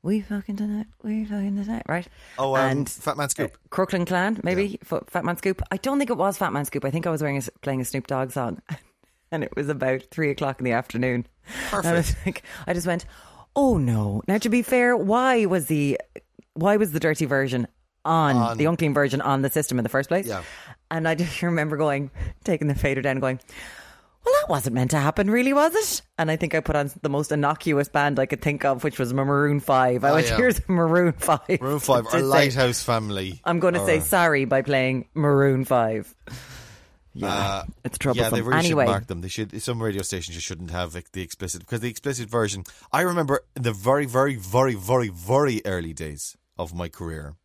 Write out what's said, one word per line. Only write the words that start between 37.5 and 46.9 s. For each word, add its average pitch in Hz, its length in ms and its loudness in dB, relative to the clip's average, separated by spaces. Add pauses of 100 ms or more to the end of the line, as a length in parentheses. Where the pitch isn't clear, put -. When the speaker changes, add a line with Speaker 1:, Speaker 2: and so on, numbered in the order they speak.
Speaker 1:
it's - 200 -8
Speaker 2:
yeah, 139 100 2
they 120 80 0
Speaker 1:
troublesome. 113 260 0
Speaker 2:
really 139 100 2
Speaker 1:
Anyway. 160 280 4
Speaker 2:
should 113 60 4
mark 98 160 0
them. 87 140 -8
They 90 60 -8
should. 107 340 -6
Some 117 220 -4
radio 101 180 -2
stations 87 340 -6
just 85 120 -8
shouldn't 85 240 -10
have, 85 240 -6
like, 87 160 -12
the 95 100 -8
explicit, 90 400 -8
because 110 200 -6
the 120 80 -4
explicit 120 380 -6
version, 104 360 -2 (280)
I 147 100 2
remember 170 400 0 (140)
in 131 60 -6
the 120 100 0
very, 127 360 2
very, 131 280 2
very, 113 760 2
very 110 540 0
early 87 300 -4
days 76 420 -10 (220)
of 85 160 -6
my 87 160 -6
career 78 560 -10